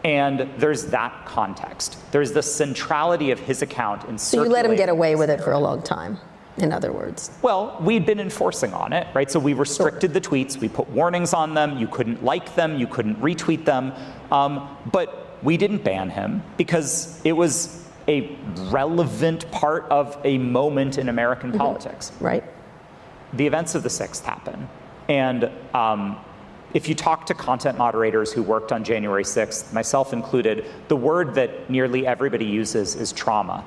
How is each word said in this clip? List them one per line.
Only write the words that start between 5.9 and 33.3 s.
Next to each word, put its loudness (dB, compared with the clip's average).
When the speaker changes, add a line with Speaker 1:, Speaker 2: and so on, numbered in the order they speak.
Speaker 2:
in 2
other -2
words. -8
Speaker 1:
Well, 2
we'd 4
been 4
enforcing -2
on -2
it, 0
right? 2
So 2
we 2
restricted 2
Speaker 2:
Sort -8
of. 2
Speaker 1:
the -10
tweets, 0
we -2
put -2
warnings 2
on 0
them, 2
you -2
couldn't 2
like 0
them, 2
you 0
couldn't -2
retweet 0
them, 2
um, 0
but 0
we 4
didn't 0
ban 0
him -2
because -2
it 4
was 0
a 0
relevant 0
part 0
of 2
a 4
moment 2
in 0
American 0
Speaker 2:
Mm-hmm. -2
Speaker 1:
politics. -4
Speaker 2:
Right. 0
Speaker 1:
The 0
events 0
of 0
the -2
sixth -6
happen, -8
and, 2
um, 0
if 0
you 0
talk 0
to -2
content -2
moderators 2
who 0
worked 0
on 0
January 0
sixth, -2
myself 2
included, 0
the 4
word 2
that 0
nearly 2
everybody 0
uses 0
is -4
trauma. 0